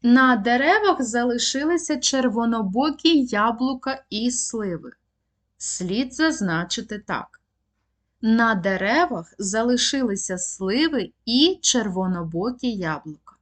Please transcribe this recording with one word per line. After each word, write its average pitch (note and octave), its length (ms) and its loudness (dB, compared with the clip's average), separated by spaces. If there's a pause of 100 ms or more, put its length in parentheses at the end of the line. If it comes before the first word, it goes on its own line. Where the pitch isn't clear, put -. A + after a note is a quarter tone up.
На B3+ 340 6
деревах C#4+ 680 2
залишилися B3 960 0
червонобокі B3 1200 0
яблука B3 840 -2
і A3+ 220 -2
сливи. G#3 600 -6 (640)
Слід G#3 560 -4
зазначити G#3 880 -2
так: - 420 -8 (800)
«На A3+ 340 4
деревах G3 840 0
залишилися A3 1000 0
сливи A3 760 -2 (120)
і D4 360 2
червонобокі F#3 1080 -2
яблука». D#3 720 -8